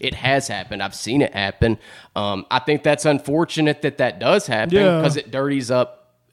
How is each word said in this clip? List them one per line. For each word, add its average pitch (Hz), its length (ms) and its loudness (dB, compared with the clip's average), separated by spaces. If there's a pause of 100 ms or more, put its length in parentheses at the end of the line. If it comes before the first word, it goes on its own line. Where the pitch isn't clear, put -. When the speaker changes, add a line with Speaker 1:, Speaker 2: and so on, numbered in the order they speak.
Speaker 1:
It 127 140 -4
has 135 340 0
happened. 98 340 -8
I've 101 120 -6
seen 135 280 0
it - 100 0
happen. 101 460 0 (380)
Um, 101 340 -2
I 127 80 2
think 151 240 0
that's 147 240 0
unfortunate 151 760 0
that 143 160 -4
that 123 200 -2
does 156 300 2
happen 117 260 0
Speaker 2:
Yeah. 185 260 4
Speaker 1:
'cause 151 160 2
it 117 140 -8
dirties 135 400 -2
up, - 440 -2 (180)